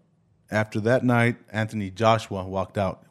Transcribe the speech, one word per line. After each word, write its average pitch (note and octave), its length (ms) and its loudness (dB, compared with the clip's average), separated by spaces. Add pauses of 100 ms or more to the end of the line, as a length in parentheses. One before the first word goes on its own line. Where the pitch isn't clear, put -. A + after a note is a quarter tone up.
(500)
after G#2+ 300 -2
that A#2 240 2
night, A#2+ 320 2 (160)
Anthony G#2+ 380 -6
Joshua G#2+ 540 0
walked F#2+ 340 -6
out. F#2+ 320 -4